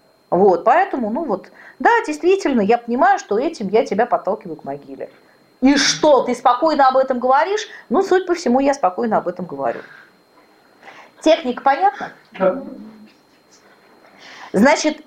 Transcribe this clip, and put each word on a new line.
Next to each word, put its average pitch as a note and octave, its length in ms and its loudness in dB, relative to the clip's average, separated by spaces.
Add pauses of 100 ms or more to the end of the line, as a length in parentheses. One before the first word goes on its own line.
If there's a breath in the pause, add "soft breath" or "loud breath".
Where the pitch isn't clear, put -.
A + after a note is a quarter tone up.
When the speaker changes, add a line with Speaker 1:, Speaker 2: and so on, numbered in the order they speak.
(300)
Speaker 1:
Вот, F3+ 340 2
поэтому, C#4 460 2
ну D4+ 160 -6
вот, G#3+ 260 -8 (280 loud breath)
да, G4 100 2 (160)
действительно, D4+ 560 0
я A3 160 2
понимаю, C#4 420 0
что - 180 -4
этим C4 320 -4
я A3 160 2
тебя A3 220 0
подталкиваю F#3 480 -4
к - 80 -20
могиле». C#3 480 -12 (500 soft breath)
«И C#4 140 4
что, C#4+ 480 2
ты B3 100 -2
спокойно C#4 540 2
об C4 100 2
этом C4+ 220 0
говоришь?» D4+ 480 0 (220 loud breath)
«Ну, D4+ 120 2
судя F#4+ 240 0
по F4+ 80 -2
всему, C4 260 0
я C#4 140 2
спокойно G#3+ 440 -2
об E3 100 -2
этом F3+ 180 -8
говорю». C3+ 360 -6 (1400 loud breath)
Техника D4+ 420 0
понятна? F4+ 500 0 (200)
Speaker 2:
Да. - 300 -2 (1900 loud breath)
Speaker 1:
Значит, D4+ 540 2